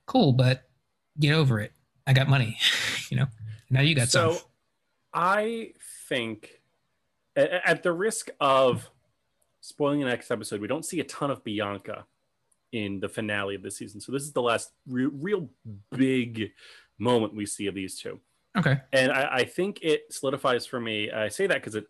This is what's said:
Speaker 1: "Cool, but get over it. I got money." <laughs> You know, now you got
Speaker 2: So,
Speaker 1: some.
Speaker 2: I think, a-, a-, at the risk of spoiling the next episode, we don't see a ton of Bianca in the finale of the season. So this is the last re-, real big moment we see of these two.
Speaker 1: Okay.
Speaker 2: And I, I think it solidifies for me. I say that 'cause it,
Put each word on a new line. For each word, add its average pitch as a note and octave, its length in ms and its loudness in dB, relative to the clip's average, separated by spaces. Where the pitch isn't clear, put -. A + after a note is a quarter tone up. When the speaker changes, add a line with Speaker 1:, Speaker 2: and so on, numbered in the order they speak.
Speaker 1:
"Cool, E3+ 280 6
but B2+ 340 2
get D3 140 4
over C#3 280 4
it. G#2+ 120 -8
I C3+ 60 4
got C3 160 4
money." B2+ 340 2
<laughs> - 480 0
You C3 60 -2
know, C3 100 2
now C3 100 4
you D#3 140 4
got B2 140 2
Speaker 2:
So, E3 260 4
Speaker 1:
some. F3+ 80 -6
Speaker 2:
I G#3 600 0
think, A2+ 520 -6
a-, C#3+ 40 2
a-, F#3 120 0
at E3 140 2
the F3+ 100 2
risk G3 360 -2
of C3 480 4
spoiling D3 380 -2
the C#3 60 0
next B2 240 -2
episode, A2 300 -4
we G#2 80 -6
don't D#3 160 -4
see E3 160 -4
a - 40 -2
ton - 260 -6
of B2+ 140 -6
Bianca G2+ 600 -6
in G2+ 280 -4
the G2 80 -4
finale G2+ 480 -4
of F#2 60 -12
the G2+ 80 -10
season. G#2 300 -14
So A#2 120 -12
this C#3+ 100 -4
is D3 100 -12
the C3 100 0
last A#2 280 0
re-, B2+ 200 -2
real D3 420 -4
big A#2+ 560 -2
moment A2 360 2
we G#2 120 -6
see G2+ 200 -8
of F#2 80 -4
these F#2 240 -8
two. F#2+ 220 -12
Speaker 1:
Okay. C#3 200 4
Speaker 2:
And C3 180 4
I, C3+ 280 0
I B2 60 2
think G3 380 -4
it D3+ 300 0
solidifies C3 540 -2
for B2+ 140 -8
me. G#2+ 300 -4
I G#2+ 180 -2
say F#3+ 180 -2
that D3+ 160 0
'cause G#2 140 -10
it, G#2+ 140 -6